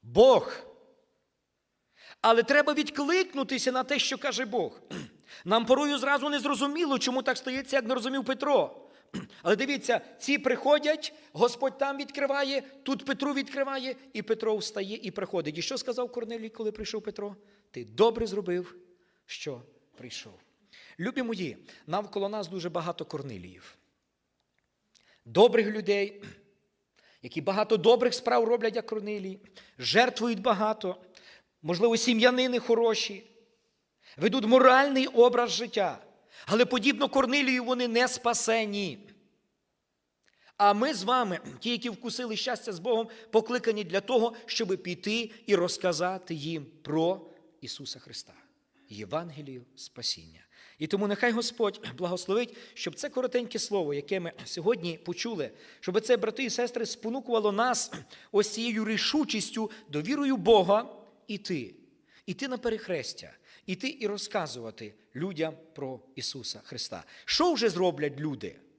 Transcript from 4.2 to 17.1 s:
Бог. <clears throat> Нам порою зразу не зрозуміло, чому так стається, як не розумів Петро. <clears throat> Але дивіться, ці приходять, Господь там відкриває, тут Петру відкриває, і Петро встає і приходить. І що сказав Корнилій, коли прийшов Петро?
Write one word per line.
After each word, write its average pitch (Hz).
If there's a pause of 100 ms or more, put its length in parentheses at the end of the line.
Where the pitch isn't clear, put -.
Бог. 208 (320)
<clears throat> -
Нам 214
порою 277
зразу 277
не 285
зрозуміло, 277
чому 254
так 254
стається, 262
як 254
не 240
розумів 254
Петро. 262 (240)
<clears throat> -
Але 196
дивіться, 254 (180)
ці 277
приходять, 294 (180)
Господь 254
там 277
відкриває, 277 (200)
тут -
Петру 277
відкриває, 269 (160)
і 214
Петро 220
встає 196
і 190
приходить. 170
І 165
що 262
сказав 247
Корнилій, 226
коли 214
прийшов 214
Петро? 202 (340)